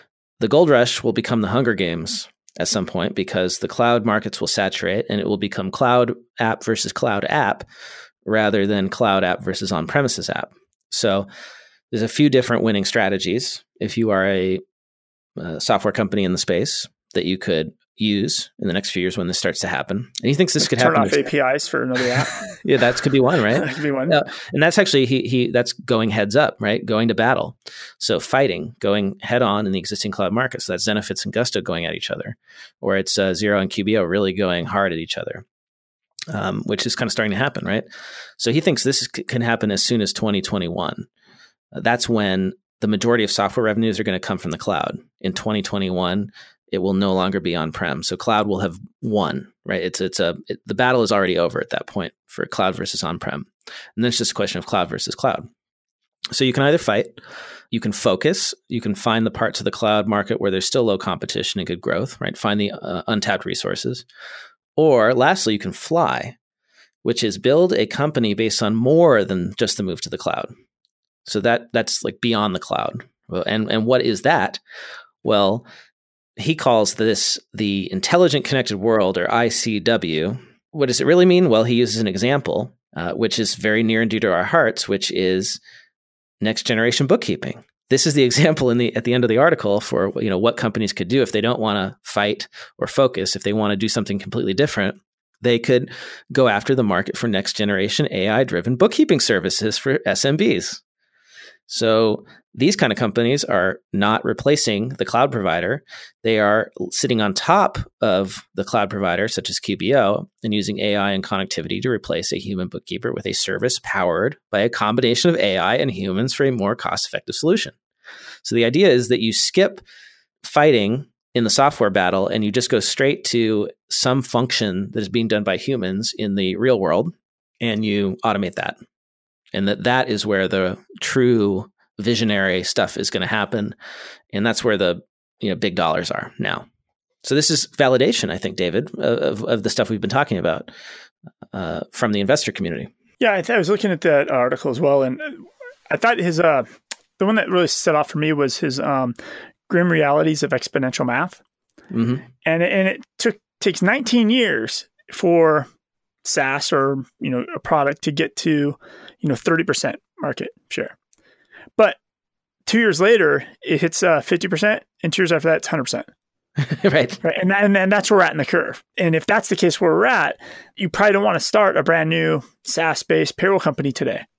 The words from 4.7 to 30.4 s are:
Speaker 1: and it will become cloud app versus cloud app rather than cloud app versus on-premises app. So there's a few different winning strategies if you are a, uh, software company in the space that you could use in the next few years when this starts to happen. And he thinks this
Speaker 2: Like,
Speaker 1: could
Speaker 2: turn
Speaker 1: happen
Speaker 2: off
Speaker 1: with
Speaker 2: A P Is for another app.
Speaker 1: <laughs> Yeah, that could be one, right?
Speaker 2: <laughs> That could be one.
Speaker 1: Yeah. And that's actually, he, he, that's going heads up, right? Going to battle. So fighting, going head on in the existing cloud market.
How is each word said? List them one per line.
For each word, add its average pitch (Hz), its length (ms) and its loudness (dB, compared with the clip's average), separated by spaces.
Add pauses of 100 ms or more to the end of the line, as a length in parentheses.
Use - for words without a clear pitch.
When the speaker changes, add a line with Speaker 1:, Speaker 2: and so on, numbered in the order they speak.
Speaker 1:
and 104 120 -2
it - 60 -4
will 101 100 -2
become 95 340 -6
cloud 123 420 2 (260)
app 113 260 -2
versus - 260 -2
cloud 107 380 -2
app 123 340 0 (600)
rather 104 420 2
than 98 220 0
cloud 98 340 2
app 90 180 0
versus 92 300 -4
on-premises 92 580 -2
app. - 220 -6 (380)
So 98 380 0 (640)
there's 110 120 -2
a 113 40 -2
few 147 220 4
different 123 340 2
winning 101 220 2
strategies 98 800 -2 (160)
if - 180 -6
you 113 140 2
are 95 160 2
a, 95 320 0 (800)
uh, 85 220 -8
software 104 320 0
company 101 320 0
in 90 80 0
the 90 60 0
space - 500 -2 (260)
that 87 120 -2
you 92 120 -2
could 80 360 -2 (240)
use 104 520 -2 (100)
in - 80 -4
the 87 60 -2
next 98 180 -4
few 92 100 -4
years 90 160 -2
when 87 100 -4
this 90 100 -4
starts - 220 -2
to 90 80 -4
happen. 90 300 -4
And - 320 -6
he 143 40 4
thinks 180 200 2
this 151 100 0
Speaker 2:
Like, - 60 -2
Speaker 1:
could 120 100 0
Speaker 2:
turn 139 160 4
Speaker 1:
happen 143 120 2
Speaker 2:
off 147 100 0
Speaker 1:
with 139 100 0
Speaker 2:
A - 20 -8
P 147 100 -2
Is 135 280 0
for 131 160 -2
another 127 260 -2
app. 127 180 0 (200)
Speaker 1:
<laughs> - 160 -16
Yeah, 139 140 4
that 120 240 4
could 147 100 2
be 135 80 4
one, 135 220 4
right? 113 180 2
Speaker 2:
<laughs> 202 60 -2
That - 80 -6
could 151 100 -8
be 147 80 0
one. 135 200 0
Speaker 1:
Yeah. 147 100 4 (320)
And 143 80 2
that's 170 160 4
actually, 147 280 4
he, 127 180 2
he, 123 280 0
that's 120 220 0
going 113 360 0
heads 104 260 0
up, 139 240 2
right? 107 260 -2
Going 110 240 2
to 107 60 2
battle. 123 420 0 (420)
So 92 200 0
fighting, 113 600 0
going 101 420 0
head 123 200 0
on 104 240 0
in 95 60 -2
the 95 80 -2
existing 101 320 -6
cloud 95 200 -2
market. 123 300 -2